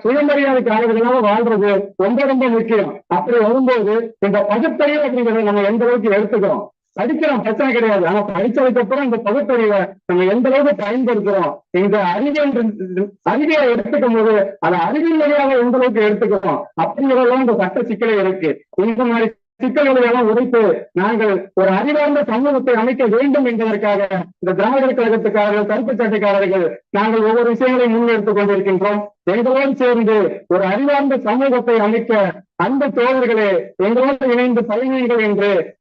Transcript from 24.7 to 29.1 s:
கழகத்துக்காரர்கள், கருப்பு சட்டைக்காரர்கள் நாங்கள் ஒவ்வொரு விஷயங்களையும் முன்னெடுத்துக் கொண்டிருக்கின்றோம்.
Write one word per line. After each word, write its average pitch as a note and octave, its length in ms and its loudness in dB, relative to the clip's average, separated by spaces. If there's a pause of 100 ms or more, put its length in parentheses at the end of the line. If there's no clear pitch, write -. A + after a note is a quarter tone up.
கழகத்துக்காரர்கள், G#3+ 720 0
கருப்பு A#3 240 -2
சட்டைக்காரர்கள் G3 720 0 (240)
நாங்கள் A3 380 0
ஒவ்வொரு A#3 240 2
விஷயங்களையும் B3 440 0
முன்னெடுத்துக் A3 440 0
கொண்டிருக்கின்றோம். G3 600 0 (340)